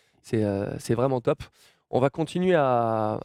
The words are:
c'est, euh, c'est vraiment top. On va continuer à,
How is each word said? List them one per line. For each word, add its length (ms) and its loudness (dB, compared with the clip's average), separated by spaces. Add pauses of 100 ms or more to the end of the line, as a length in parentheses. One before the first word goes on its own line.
(240)
c'est, 200 -2
euh, 360 -2
c'est 160 -2
vraiment 260 0
top. 220 -2 (480)
On 80 2
va 100 2
continuer 460 0
à, 680 2